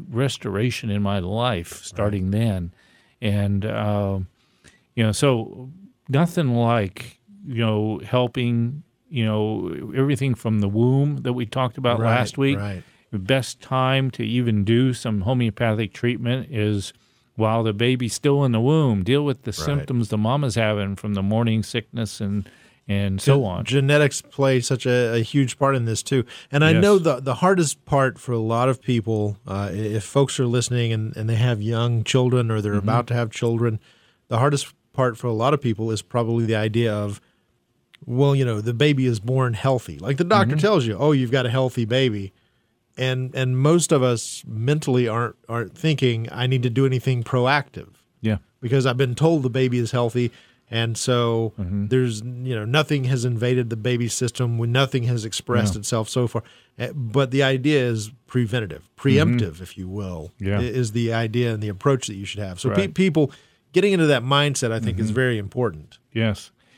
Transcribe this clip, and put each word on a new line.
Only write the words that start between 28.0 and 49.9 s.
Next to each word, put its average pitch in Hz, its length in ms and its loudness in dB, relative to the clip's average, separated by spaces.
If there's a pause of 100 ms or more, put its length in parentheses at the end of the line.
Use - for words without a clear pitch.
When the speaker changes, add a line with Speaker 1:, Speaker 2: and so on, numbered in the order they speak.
Speaker 2:
for - 140 -8
a 117 80 0
lot 117 300 2
of 123 120 -2
people, 107 560 0 (100)
uh, 98 240 -4
i-, 85 40 -8
if 107 300 -2
folks - 340 0
are 131 80 0
listening 120 460 0
and, 110 240 -4
and 110 120 -4
they 113 60 0
have 113 260 2
young 117 440 0
children 123 460 2
or 110 100 0
they're 101 120 -2
Speaker 1:
Mm-hmm. 101 160 0
Speaker 2:
about 120 180 2
to 120 60 -4
have 120 160 0
children, 117 500 -2 (500)
the 113 80 0
hardest 139 360 0 (200)
part 127 240 0
for 127 100 -6
a 117 60 0
lot 117 200 2
of 143 80 0
people 113 300 -2
is 104 100 -2
probably 117 440 0
the 110 100 2
idea 110 380 0
of, 104 260 -4 (840)
well, 139 300 2
you 135 100 2
know, 110 160 -2
the 117 120 -2
baby 135 320 2
is 117 140 0
born 123 340 0
healthy. 120 460 -2
Like, 117 180 -4
the 175 60 0
doctor 190 320 2
Speaker 1:
Mm-hmm. 156 60 0
Speaker 2:
tells 190 240 4
you, 110 120 -2
"Oh, 143 140 4
you've 127 200 2
got 127 140 2
a 123 40 -2
healthy 123 360 0
baby." 107 460 0 (680)
And, 127 360 -4
and 127 240 0
most 156 360 4
of 135 100 4
us 120 420 -2
mentally 123 600 0
aren't, 113 280 -2 (120)
aren't 113 300 -6
thinking, 123 540 0
"I 123 160 -4
need 127 160 0
to 123 60 0
do 131 160 2
anything 127 380 0
proactive." 131 640 0 (320)
Speaker 1:
Yeah. 110 160 0 (220)
Speaker 2:
Because 127 260 0
I've 127 120 0
been 123 180 0
told 156 280 2
the 127 60 -2
baby 123 280 0
is 117 140 -2